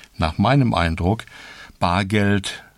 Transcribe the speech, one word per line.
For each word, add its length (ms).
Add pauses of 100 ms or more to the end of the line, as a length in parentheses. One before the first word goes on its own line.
(160)
nach 220
meinem 380
Eindruck, 500 (540)
Bargeld 840 (140)